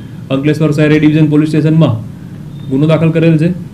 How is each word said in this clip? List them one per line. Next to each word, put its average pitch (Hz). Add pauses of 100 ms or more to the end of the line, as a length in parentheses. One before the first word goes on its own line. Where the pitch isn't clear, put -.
(340)
અંકલેશ્વર 147
શહેર 151
એ 151
ડિવિઝન 151
પોલીસ 151
સ્ટેશનમાં 160 (760)
ગુનો 135
દાખલ 160
કરેલ 165
છે. 165 (260)